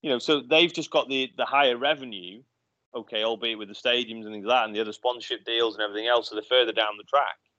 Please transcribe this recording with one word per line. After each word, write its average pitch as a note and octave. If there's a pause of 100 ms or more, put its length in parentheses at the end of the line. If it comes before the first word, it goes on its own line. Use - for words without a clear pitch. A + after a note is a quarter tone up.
You D#3
know, B2
so D3
they've D#3
just D#3
got C3
the, C3
the B2
higher C3+
revenue, A#2+ (540)
okay, A2
albeit A2+
with G#2
the G#2
stadiums A2+
and G#2+
things G2+
like A#2+
that, A2+
and G#2+
the G#2+
other G#2+
sponsorship A#2+
deals A#2
and G#2+
everything G#2
else, A#2+
so G#2+
they're G#2+
further B2
down G#2+
the G#2
track. C3+ (240)